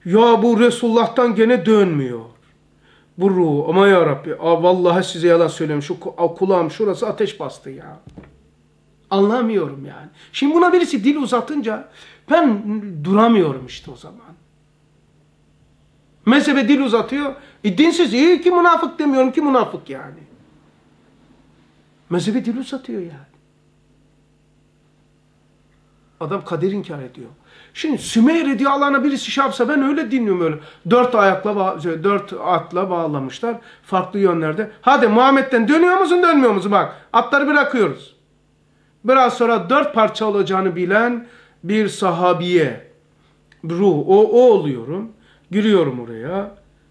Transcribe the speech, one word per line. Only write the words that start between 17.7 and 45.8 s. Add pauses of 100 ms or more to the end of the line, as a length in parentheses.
dinsiz,
iyi
ki
münafık
demiyorum
ki
münafık
yani. (1900)
Mezhebe
dil
uzatıyor
yani. (2750)
Adam
kader
inkar
ediyor. (440)
Şimdi
Sümeyye
radıyallahu
anh'a
birisi
şey
yapsa
ben
öyle
dinliyorum
öyle. (340)
Dört
ayakla
ba-,
şey,
dört
atla
bağlamışlar (280)
farklı
yönlerde. (100)
"Hadi
Muhammed'den
dönüyor
musun,
dönmüyor
musun?
Bak (180)
atları
bırakıyoruz." (880)
Biraz
sonra
dört
parça
olacağını
bilen (360)
bir
sahabiye, (720)
ruh,
o,
o
oluyorum. (400)
Giriyorum